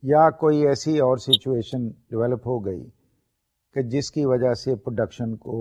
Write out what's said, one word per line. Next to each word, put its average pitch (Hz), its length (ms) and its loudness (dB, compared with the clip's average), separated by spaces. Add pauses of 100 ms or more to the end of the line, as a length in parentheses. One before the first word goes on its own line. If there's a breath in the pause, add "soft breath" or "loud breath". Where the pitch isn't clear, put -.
یا 151 260 6
کوئی 151 380 2
ایسی 151 320 0
اور 127 180 4
سچویشن 127 720 -2
ڈیولپ 117 580 -4
ہو 120 180 -4
گئی 90 180 -8 (920)
کہ 139 60 -2
جس 127 300 -4
کی 151 140 -2
وجہ 127 280 2
سے 127 220 -4
پروڈکشن 113 600 -6
کو - 260 -10